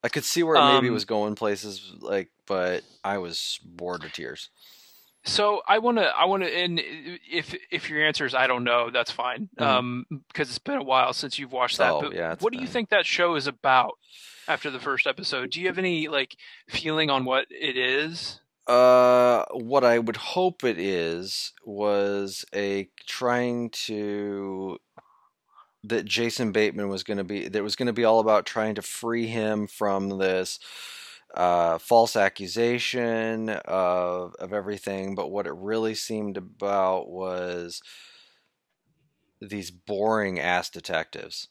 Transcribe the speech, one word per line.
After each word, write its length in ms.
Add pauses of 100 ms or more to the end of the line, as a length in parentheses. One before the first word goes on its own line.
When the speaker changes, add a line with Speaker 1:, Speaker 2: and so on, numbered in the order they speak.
Speaker 1:
I 60
could 160
see 180
where 140
it 180
maybe 140
Speaker 2:
Um, 60
Speaker 1:
was 100
going 300
places, 640
like, 320 (160)
but 360 (200)
I 160
was 460
bored 380
to 80
tears. 400 (760)
Speaker 2:
So 400
I 120
wanna, 240
I 240
wanna, 200
and 320
if, 760 (160)
if 180
your 160
answer 220
is, 80
"I 120
don't 160
know," 280
that's 200
fine, 380 (100)
Speaker 1:
Mm-hmm. 60
Speaker 2:
um, 420 (280)
'cause 160
it's 80
been 180
a 80
while 300
since 240
you've 140
watched 260
that, 160
Speaker 1:
Oh, 80
Speaker 2:
but 120
Speaker 1:
yeah, 200
it's 80
Speaker 2:
what 100
do 60
you 80
Speaker 1:
been 60
Speaker 2:
think 180
that 160
show 280
is 120
about? 460 (560)
After 220
the 100
first 260
episode. 440
Do 100
you 80
have 100
any, 300
like, 280 (320)
feeling 420
on 140
what 260
it 260
is? 640 (260)
Speaker 1:
Uh, 840
what 320
I 140
would 180
hope 480
it 140
is 720 (120)
was 800 (100)
a 340 (180)
trying 640
to, 1080 (1040)
that 240
Jason 440
Bateman 380
was 140
gonna 220
be, 240
that 140
was 140
gonna 160
be 120
all 160
about 260
trying 300
to 60
free 440
him 400
from 520
this, 400 (760)
uh, 440
false 380
accusation 1300
of, 840
of 160
everything, 600
but 160
what 160
it 80
really 400
seemed 440
about 680
was 760 (1600)
these 280
boring 680
ass 300
detectives. 800